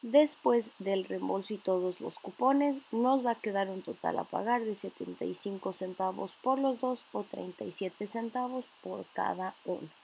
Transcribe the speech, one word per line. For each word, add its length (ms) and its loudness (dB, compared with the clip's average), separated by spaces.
Después 680 6
del 240 0
reembolso 500 -2
y 40 -6
todos 420 0
los 160 -8
cupones, 640 2
nos 340 4
va 60 2
a 100 -4
quedar 280 0
un 120 -6
total 380 -2
a 40 -2
pagar 400 0
de 120 -2
setenta 500 -8
y 100 -2
cinco 380 -6
centavos 580 -4
por 180 2
los 200 2
dos 200 -2
o 120 -4
treinta 420 -8
y 80 -8
siete 340 -6
centavos 560 -4
por 320 -8
cada 400 -2
uno. 240 -4